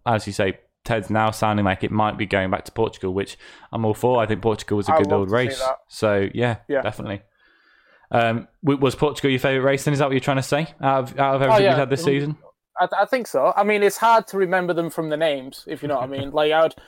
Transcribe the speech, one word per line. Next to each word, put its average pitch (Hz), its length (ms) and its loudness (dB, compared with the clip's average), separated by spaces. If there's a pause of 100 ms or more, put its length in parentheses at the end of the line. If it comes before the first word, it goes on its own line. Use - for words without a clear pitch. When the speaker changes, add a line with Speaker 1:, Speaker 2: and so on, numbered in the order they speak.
Speaker 1:
as 113 220 0
you 101 60 -8
say, 98 260 -2 (260)
Ted's 113 240 -2
now 110 220 2
sounding 107 340 0
like 95 180 0
it - 80 -2
might 107 260 0
be 107 80 -4
going 95 260 0
back 98 140 -4
to - 60 -18
Portugal, 101 420 -4
which 95 240 -4 (340)
I'm 110 140 -4
all 107 80 2
for. 123 280 2
I 110 40 0
think 101 160 -2
Portugal 104 360 0
was 101 120 -2
a 156 40 2
Speaker 2:
I 160 60 4
Speaker 1:
good 147 80 2
Speaker 2:
love 101 140 2
Speaker 1:
old 95 80 -2
Speaker 2:
to - 20 -6
see 107 40 2
Speaker 1:
race. 127 240 0
Speaker 2:
that. 131 180 -2 (120)
Speaker 1:
So, 101 440 0
yeah, 117 240 0 (100)
Speaker 2:
Yeah. 139 140 -2
Speaker 1:
definitely. 101 400 -6 (880)
Um, 117 360 0 (160)
w-, 139 160 0
was 131 160 2
Portugal 143 340 0
your 127 100 0
favourite 135 300 0
race 139 140 0
then? 151 100 0
Is 139 60 0
that 147 60 2
what 135 80 0
you're 135 60 2
trying 135 180 0
to 131 60 0
say? 151 240 -2 (140)
Out 135 300 0
of, - 80 -4
out 135 160 2
of 135 60 0
Speaker 2:
Oh, 135 40 2
Speaker 1:
everything 202 200 6
Speaker 2:
yeah. 196 60 6
Speaker 1:
we've 160 80 2
had 135 100 -2
this 135 120 -2
Speaker 2:
Mm, 165 40 -6
Speaker 1:
season? 143 320 -2 (440)
Speaker 2:
I, 180 60 2
th-, 185 140 -2
I 208 40 2
think 240 220 -2
so. 147 280 2
I 202 80 4
mean, 208 200 2
it's 196 140 2
hard 226 320 4
to 196 80 -8
remember 180 360 0
them 165 160 -2
from 160 200 -6
the 151 80 -2
names, 139 500 -4
if 156 160 -10
you 143 60 -6
know 143 60 -2
what 127 100 -2
I - 20 -6
mean. 139 240 -8
Speaker 1:
<laughs> 147 80 -2
Speaker 2:
Like, 151 120 2
I 160 120 4
would, 156 120 2 (120)